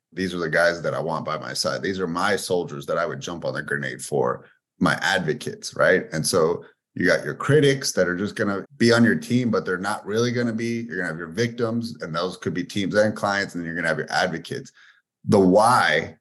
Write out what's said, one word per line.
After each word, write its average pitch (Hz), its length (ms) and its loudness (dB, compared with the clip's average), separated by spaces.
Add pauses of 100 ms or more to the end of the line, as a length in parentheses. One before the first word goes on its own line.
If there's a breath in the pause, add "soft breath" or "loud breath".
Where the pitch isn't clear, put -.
(140)
"These 90 200 -4
are 90 40 -4
the 85 100 -2
guys 85 320 2
that 76 140 -2
I 65 40 -4
want 76 280 -4
by 76 100 -4
my 64 160 -10
side. 69 300 -4
These 95 180 -4
are 90 80 -2
my 92 280 0
soldiers 80 500 -4
that 80 100 -2
I 85 80 0
would 73 160 -6
jump 82 240 -8
on 65 80 -4
the 71 100 -6
grenade 69 400 -6
for, 62 440 -2 (340 soft breath)
my 78 140 4
advocates," - 800 -2
right? 82 360 4
And 80 140 -4
so 85 380 2 (300 loud breath)
you 90 120 0
got 85 180 2
your 73 100 -6
critics 139 580 2
that 90 160 2
are 87 80 0
just 98 180 -4
gonna 101 300 -2 (140)
be 117 120 6
on 117 140 6
your 104 100 6
team, 120 360 0
but 98 140 0
they're 92 120 -2
not 98 300 -4
really 117 260 0
gonna 120 200 -2
be. 117 360 -4
You're 87 80 -10
gonna 90 120 -2
have 82 100 -6
your 85 100 -10
victims, 117 720 -2
and 82 160 -6
those 90 220 -2
could 92 160 -4
be 87 100 -4
teams 95 320 -4
and 107 180 4
clients, 101 400 -2
and 87 80 -6
then 85 40 -8
you're 82 100 -6
gonna 85 100 -2
have 82 120 0
your - 120 -6
advocates. 80 640 -4 (540 soft breath)
The 107 120 6
why 95 840 4